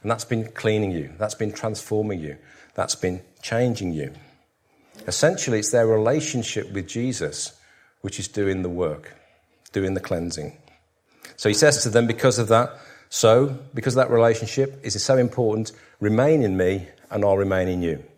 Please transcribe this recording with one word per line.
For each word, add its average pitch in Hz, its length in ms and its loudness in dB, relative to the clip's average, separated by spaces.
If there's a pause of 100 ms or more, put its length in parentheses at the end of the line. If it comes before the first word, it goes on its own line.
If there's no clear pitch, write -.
and 110 100 -4
that's 117 140 -4
been 113 260 -2
cleaning 107 400 0
you, 76 260 -6
that's 107 180 -4
been 107 180 -4
transforming 107 640 -4
you, 73 160 -10 (380)
that's - 220 -4
been 90 260 -4 (200)
changing 113 520 -2
you." 71 180 -6 (960)
Essentially, 143 520 0
it's 104 100 -4
their 117 180 4
relationship 113 840 0
with 95 140 -6
Jesus 117 640 -6 (480)
which 98 180 -10
is 95 80 -8
doing 95 340 -2
the 90 80 -4
work, 85 440 -6 (580)
doing 95 220 -2
the 92 80 -4
cleansing. 85 560 -6 (800)
So - 100 -2
he 104 80 4
says 143 280 4
to 120 60 -2
them, 117 180 4
"Because 117 300 2
of 110 120 -2
that, 117 280 4 (320)
so, 131 480 4 (160)
because 120 220 -4
that 123 160 2
relationship 117 720 2
is 107 180 -6
so 135 140 2
important, 113 560 0 (300)
remain 127 420 4
in 95 140 0
me 92 320 0 (200)
and 104 140 -2
I'll 98 140 4
remain 95 320 2
in 90 120 -2
you." 82 220 -4 (140)